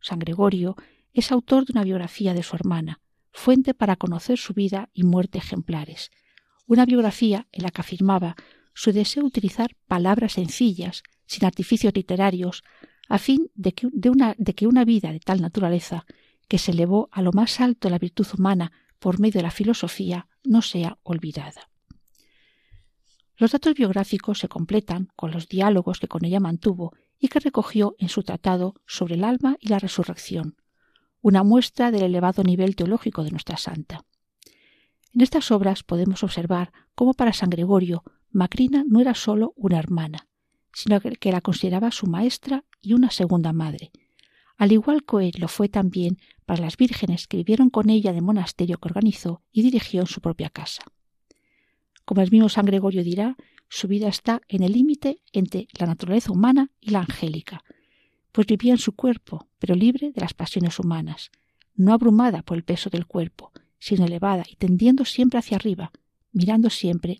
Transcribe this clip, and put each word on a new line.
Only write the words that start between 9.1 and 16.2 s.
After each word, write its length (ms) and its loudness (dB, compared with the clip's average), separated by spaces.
de 40 0
utilizar 480 -4
palabras 460 0
sencillas, 720 -2
sin 180 0
artificios 500 0
literarios, 680 -2
a 120 2
fin 340 0
de 200 -2
que, 180 -4
de 180 0
una, 280 4
de 180 -2
que 120 0
una 160 6
vida 280 2
de 80 -10
tal 220 -2
naturaleza, 640 -2